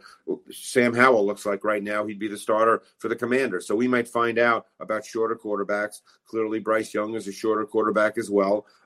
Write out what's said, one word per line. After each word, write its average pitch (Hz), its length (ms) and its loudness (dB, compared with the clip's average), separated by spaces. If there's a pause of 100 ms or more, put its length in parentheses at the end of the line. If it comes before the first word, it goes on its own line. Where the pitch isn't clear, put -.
(500)
Sam - 440 0
Howell 120 320 4
looks 101 200 -4
like 101 200 -4
right 104 180 -2
now 104 220 -4
he'd 107 140 -8
be 107 100 -6
the 101 80 -10
starter 110 440 2 (160)
for 113 120 -4
the 113 60 -2
Commanders, 120 520 -2
so 104 80 -2
we 123 140 2
might 120 180 0
find 117 320 0
out 117 280 2 (120)
about 107 260 -6
shorter 113 300 -2
quarterbacks. 104 680 -4 (240)
Clearly, 110 340 -2
Bryce 110 340 0
Young 107 220 -2
is 101 120 -8
a 98 60 -6
shorter 110 320 0
quarterback 107 520 2
as 107 120 -4
well. 101 360 2 (200)